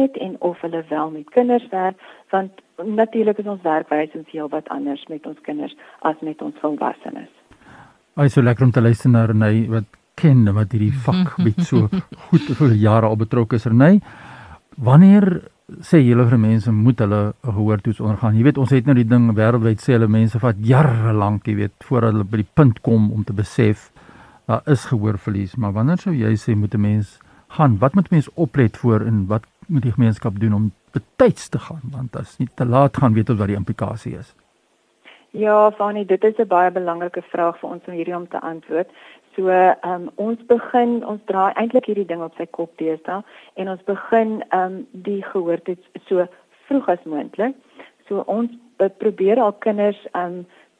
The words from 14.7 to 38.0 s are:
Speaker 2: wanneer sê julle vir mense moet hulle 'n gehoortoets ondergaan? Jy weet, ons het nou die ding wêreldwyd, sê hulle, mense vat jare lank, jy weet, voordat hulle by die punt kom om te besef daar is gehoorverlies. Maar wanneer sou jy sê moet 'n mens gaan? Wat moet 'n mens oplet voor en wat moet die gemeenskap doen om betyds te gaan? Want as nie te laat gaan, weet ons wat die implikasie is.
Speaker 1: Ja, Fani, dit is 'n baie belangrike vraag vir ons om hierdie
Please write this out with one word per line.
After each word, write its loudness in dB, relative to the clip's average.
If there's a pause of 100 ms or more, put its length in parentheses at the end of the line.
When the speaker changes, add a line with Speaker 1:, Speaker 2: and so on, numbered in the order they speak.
Speaker 2:
wanneer 6 (400)
sê 4
julle 4
vir 4
mense 2
moet 2
hulle 0 (100)
'n -8
gehoortoets -2
ondergaan? 0
Jy 4
weet, 2
ons 0
het 2
nou 4
die 4
ding 4
wêreldwyd, 2
sê 2
hulle, 2
mense 2
vat -2
jare 2
lank, -2
jy -2
weet, -4 (140)
voordat 2
hulle -2
by -2
die -12
punt 4
kom 2
om -4
te -6
besef -2 (540)
daar -4
is 0
gehoorverlies. -4
Maar -4
wanneer 0
sou -4
jy 0
sê -2
moet -2
'n 0
mens -2 (300)
gaan? 2
Wat 0
moet 2
'n 0
mens 0
oplet 0
voor 0
en -2
wat -4 (220)
moet -2
die -2
gemeenskap 0
doen 0
om 0 (200)
betyds -2
te -4
gaan? -14 (100)
Want -10
as -12
nie -4
te -4
laat 2
gaan, 2
weet 0
ons 0
wat -2
die -2
implikasie -8
is. -20 (960)
Speaker 1:
Ja, 2
Fani, -4
dit 0
is 0
'n 0
baie 2
belangrike -6
vraag -4
vir -12
ons -14
om -12
hierdie -8